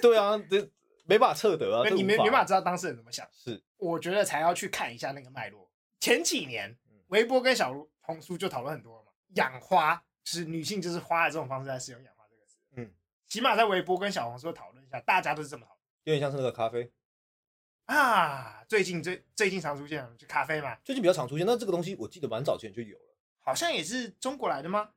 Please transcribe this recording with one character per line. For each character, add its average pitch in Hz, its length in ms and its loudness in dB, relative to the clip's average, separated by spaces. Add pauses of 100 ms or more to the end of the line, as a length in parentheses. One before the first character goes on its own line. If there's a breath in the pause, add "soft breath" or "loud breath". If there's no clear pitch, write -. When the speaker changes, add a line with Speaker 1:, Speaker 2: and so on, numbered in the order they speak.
Speaker 1:
对 233 160 8
啊， 208 320 2
这 196 180 2 (380)
没 190 140 6
办 233 100 8
法 156 60 2
测 208 200 2
得 107 220 0
啊， 117 60 4
Speaker 2:
对， - 80 4
Speaker 1:
这 - 60 2
无 - 20 4
法。 196 40 2
Speaker 2:
你 - 0 -
没， 196 140 4
没 226 140 6
办 254 100 6
法 196 40 4
知 190 100 0
道 190 80 6
当 180 120 -2
事 175 120 -6
人 139 100 -6
怎 113 80 -20
么 117 80 -18
想。 - 180 -12
Speaker 1:
是。 110 320 -12 (140)
Speaker 2:
我 165 220 -4
觉 160 120 -6
得 196 140 2
才 151 160 -2
要 170 140 4
去 190 140 -6
看 127 260 -6
一 - 20 -18
下 135 160 -6
那 143 80 -12
个 127 100 -20
脉 117 200 -10
络。 101 200 -20 (300)
前 277 240 2
几 240 220 -2
年， 110 280 -10 (160)
Speaker 1:
嗯。 - 60 -20 (120)
Speaker 2:
微 214 160 4
博 254 180 2
跟 254 120 4
小 156 200 0 (260)
红 160 220 -12
书 175 160 -10
就 185 100 -4
讨 127 140 -6
论 139 120 -8
很 123 80 -14
多 113 140 -20
了 110 60 -20
嘛， - 80 -20 (240)
养 131 260 0
花， 170 420 2 (200)
就 - 160 -8
是 170 80 -6
女 160 180 -6
性 190 160 -6
就 175 100 -4
是 175 80 -4
花 165 280 0
的 151 40 0
这 147 80 -6
种 143 80 -6
方 131 160 -8
式 139 60 -12
来 131 100 -6
使 127 140 -14
用 123 100 -20
“养 117 120 -20
花” 110 160 -20
这 113 60 -20
个 - 100 -20
词。 - 100 -20 (200)
Speaker 1:
嗯。 117 140 -12 (380)
Speaker 2:
起 220 140 -6
码 247 120 4
在 220 120 6
微 185 160 2
博 180 160 0
跟 202 120 -2
小 127 200 -4
红 120 80 -14
书 151 120 -10
讨 104 200 -14
论 123 120 -20
一 135 60 -20
下， 127 120 -8
大 185 200 4
家 151 140 -2
都 151 80 -8
是 143 80 -10
这 143 80 -14
么 120 80 -20
讨 - 60 -20
论。 - 80 -20 (240)
Speaker 1:
有 156 100 2
点 143 60 2
像 143 100 0
是 143 80 -4
那 131 40 -2
个 123 80 0
咖 113 200 -2
啡。 120 200 -6 (960)
Speaker 2:
啊， 185 800 0
最 208 160 2
近 180 200 -4
最-， 185 200 -8 (140)
最 202 140 2
近 185 100 -6
常 147 160 -4
出 143 100 -12
现 147 160 -8
的 120 140 -16
就 143 100 -20
咖 147 160 -2
啡 151 160 -2
嘛。 135 240 -6
Speaker 1:
最 269 120 -6
近 262 80 -4
比 185 40 4
较 180 60 6
常 143 160 0
出 139 80 -6
现， 170 100 0
那 233 80 4
这 240 120 -4
个 196 60 -2
东 175 100 0
西 185 140 -6
我 107 120 -10
记 - 100 -18
得 147 80 -8
蛮 113 160 -4
早 139 140 0
前 107 160 -14
就 107 80 -10
有 104 160 -12
了。 - 180 -20 (260)
Speaker 2:
好 135 140 -4
像 339 160 -2
也 208 140 -2
是 233 240 -6
中 262 300 -8
国 226 100 -4
来 143 140 -4
的 156 80 -8
吗？ 208 260 -4